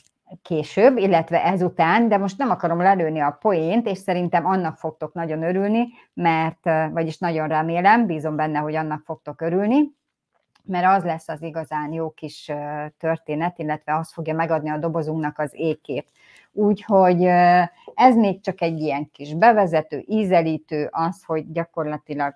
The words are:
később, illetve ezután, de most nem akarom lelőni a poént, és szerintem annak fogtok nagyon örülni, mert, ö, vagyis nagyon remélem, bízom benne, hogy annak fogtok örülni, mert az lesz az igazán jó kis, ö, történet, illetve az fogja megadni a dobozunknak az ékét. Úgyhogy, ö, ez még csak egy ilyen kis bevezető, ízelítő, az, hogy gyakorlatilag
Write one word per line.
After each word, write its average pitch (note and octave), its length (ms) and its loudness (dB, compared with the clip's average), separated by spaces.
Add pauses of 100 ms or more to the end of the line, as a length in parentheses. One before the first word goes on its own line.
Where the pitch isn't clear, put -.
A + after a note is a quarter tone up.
(420)
később, G3 560 2
illetve E3+ 460 2
ezután, F3+ 640 2
de G3+ 100 4
most F#3+ 200 -4
nem C4+ 120 -2
akarom E3+ 320 -2
lelőni F3 380 2
a D3 220 -2
poént, G3+ 460 0
és F#3+ 100 -4
szerintem F3+ 480 -2
annak F3+ 320 -2
fogtok D#3 360 -10
nagyon D#3+ 300 -6
örülni, G3+ 440 0 (260)
mert, E3 520 -2
ö, D#3+ 260 2
vagyis D#3+ 260 -4
nagyon D#3+ 300 -4
remélem, E3+ 580 2
bízom D#3 300 -4
benne, D3+ 240 -2
hogy D3+ 160 -4
annak D#3 300 -6
fogtok D3+ 360 -12
örülni, G#3 560 0 (680)
mert F#3 340 2
az F3 60 -2
lesz E3 260 -6
az D#3 120 -10
igazán D#3 520 -8
jó D#3+ 180 -4
kis, - 380 -14
ö, D3 360 -8 (120)
történet, D#3+ 640 -4
illetve D3+ 360 -4
az D#3+ 180 -6
fogja D#3 200 -6
megadni D#3+ 360 -2
a D3+ 80 -4
dobozunknak D#3 640 -4
az D3+ 140 -6
ékét. D3+ 580 -6 (400)
Úgyhogy, F#3+ 720 4
ö, F3+ 360 6 (340)
ez B3 200 6
még G3+ 260 2
csak F#3+ 200 -6
egy E3 180 -2
ilyen D3 320 -4
kis D3 220 -12
bevezető, E3+ 760 2
ízelítő, E3 840 0
az, E3 320 -4
hogy D#3+ 280 -6
gyakorlatilag D3+ 840 -6